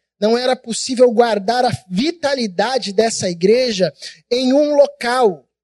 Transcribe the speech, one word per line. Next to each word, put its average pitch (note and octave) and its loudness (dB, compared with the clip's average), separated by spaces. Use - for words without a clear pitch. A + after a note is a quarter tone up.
não A3 0
era B3+ -2
possível B3 0
guardar A3+ 0
a - -4
vitalidade A#3 -4
dessa A3 -2
igreja F#3+ 0
em B3+ 0
um D4 2
local A#3+ 0